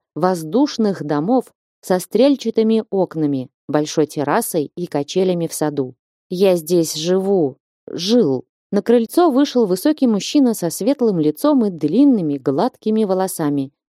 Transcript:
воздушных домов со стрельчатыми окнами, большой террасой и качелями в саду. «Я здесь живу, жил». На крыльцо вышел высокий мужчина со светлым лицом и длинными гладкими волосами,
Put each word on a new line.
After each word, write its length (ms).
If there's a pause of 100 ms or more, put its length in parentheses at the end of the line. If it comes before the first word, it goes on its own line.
(140)
воздушных 880
домов 440 (340)
со 180
стрельчатыми 920
окнами, 600 (180)
большой 380
террасой 720
и 100
качелями 640
в 60
саду. 420 (340)
«Я 240
здесь 400
живу, 640 (340)
жил». 540 (260)
На 120
крыльцо 480
вышел 340
высокий 420
мужчина 460
со 160
светлым 500
лицом 460
и 60
длинными 640
гладкими 680
волосами, 680 (240)